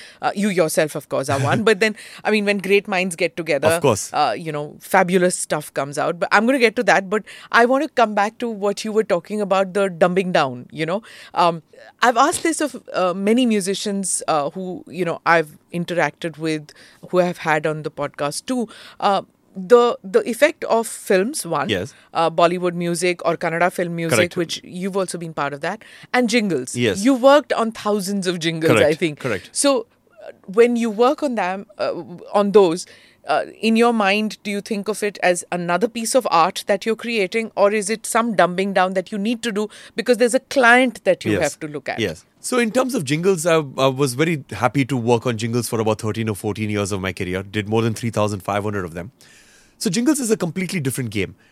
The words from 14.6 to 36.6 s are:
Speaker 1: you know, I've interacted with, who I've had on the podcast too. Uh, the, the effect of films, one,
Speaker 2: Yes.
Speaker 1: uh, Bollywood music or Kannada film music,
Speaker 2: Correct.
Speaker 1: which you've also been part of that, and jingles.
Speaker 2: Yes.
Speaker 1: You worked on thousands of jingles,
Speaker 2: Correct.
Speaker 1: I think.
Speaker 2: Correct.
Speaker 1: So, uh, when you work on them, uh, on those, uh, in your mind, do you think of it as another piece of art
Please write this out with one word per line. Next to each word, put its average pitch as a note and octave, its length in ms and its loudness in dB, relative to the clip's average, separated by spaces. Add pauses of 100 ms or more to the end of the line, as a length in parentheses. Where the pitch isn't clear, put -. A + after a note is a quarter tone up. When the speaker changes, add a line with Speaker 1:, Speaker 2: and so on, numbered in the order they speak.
Speaker 1:
you F3 160 -6
know, E3 200 -6
I've D#3+ 320 2 (160)
interacted E3 680 -4
with, D#3 320 -6 (400)
who F3+ 100 2
I've F3 180 -2
had D#3 280 0
on D#3 180 -4
the D#3+ 60 -6
podcast D3 560 -6
too. B3 220 -2 (300)
Uh, G3 240 0 (320)
the, A#3+ 480 4
the G3 180 2 (100)
effect C#4+ 340 0
of A3+ 220 0
films, G#3+ 580 -2
one, D3 240 -2
Speaker 2:
Yes. G2+ 240 -2 (220)
Speaker 1:
uh, E3 160 2
Bollywood F3 420 2
music F3 540 -2
or E3+ 100 2
Kannada E3+ 340 0
film F3 240 -6
music, E3 220 0
Speaker 2:
Correct. F3 220 2
Speaker 1:
which E3 260 -6
you've F3+ 320 -8
also F#3 220 -4
been E3 160 -10
part C#3+ 180 -4
of C#3+ 80 -12
that, E3+ 240 -8 (300)
and A#3+ 160 2
jingles. F#3+ 440 0
Speaker 2:
Yes. A#2 300 0
Speaker 1:
You C4+ 80 4
worked C4+ 400 4
on A3+ 180 0
thousands G3+ 560 -2
of F3+ 120 -2
jingles, D#3+ 340 0
Speaker 2:
Correct. A#2 140 6
Speaker 1:
I D#3 80 4
think. D#3 260 -4
Speaker 2:
Correct. G#2+ 320 -4
Speaker 1:
So, C#4 320 2 (420)
uh, - 40 -16 (160)
when A#3 300 4
you A#3 120 0
work A#3+ 340 2
on C#4 120 -2
them, F#3+ 320 -4 (100)
uh, - 160 -2 (400)
on G3+ 200 2
those, F3+ 340 6 (420)
uh, C3+ 160 2 (160)
in A3+ 160 2
your A#3 160 4
mind, G#3 500 0
do G#3 80 -6
you G3+ 120 -4
think G3+ 260 -6
of G#3 140 -6
it G#3 200 -4
as F3+ 300 2
another F3 340 -2
piece A3+ 280 -6
of A#3+ 160 4
art E3 360 2